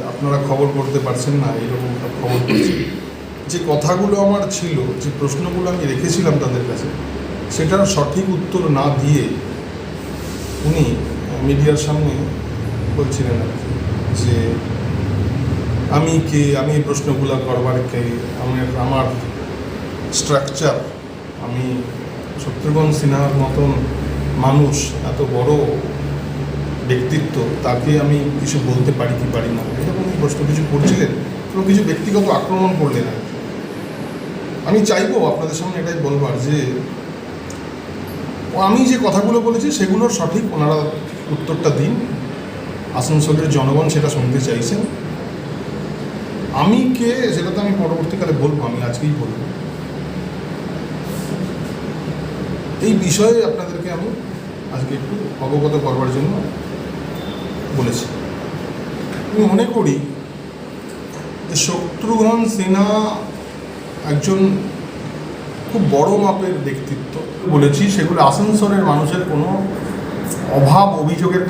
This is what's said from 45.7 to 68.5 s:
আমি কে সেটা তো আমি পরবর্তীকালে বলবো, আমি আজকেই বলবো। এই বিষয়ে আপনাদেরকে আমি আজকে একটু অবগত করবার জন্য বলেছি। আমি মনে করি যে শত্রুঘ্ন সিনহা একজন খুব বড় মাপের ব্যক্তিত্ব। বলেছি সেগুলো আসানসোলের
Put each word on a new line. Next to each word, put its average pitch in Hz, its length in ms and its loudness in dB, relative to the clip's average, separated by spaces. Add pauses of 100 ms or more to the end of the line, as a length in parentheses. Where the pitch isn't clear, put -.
আমি 214 160 6 (200)
কে 233 120 2 (240)
সেটা 175 200 0
তো 196 100 0
আমি 196 80 2 (100)
পরবর্তীকালে 160 600 0
বলবো, 147 260 2
আমি 120 100 -4 (100)
আজকেই 143 340 0
বলবো। 110 200 -6 (3500)
এই 220 60 4 (120)
বিষয়ে 220 340 4 (100)
আপনাদেরকে 175 480 -4
আমি 190 120 -4 (680)
আজকে 131 240 -4
একটু - 160 -6 (300)
অবগত 147 300 0 (100)
করবার 127 320 0
জন্য 156 160 0 (1500)
বলেছি। 120 280 -2 (1200)
আমি 214 120 2 (100)
মনে 220 120 4 (120)
করি 156 180 4 (1500)
যে 165 80 -4 (100)
শত্রুঘ্ন 214 640 0 (280)
সিনহা 202 440 4 (1120)
একজন 190 280 2 (1300)
খুব 226 140 0 (120)
বড় - 160 6 (120)
মাপের 185 340 2 (100)
ব্যক্তিত্ব। - 480 -6 (400)
বলেছি 143 280 6 (140)
সেগুলো 170 240 2 (100)
আসানসোলের 208 600 4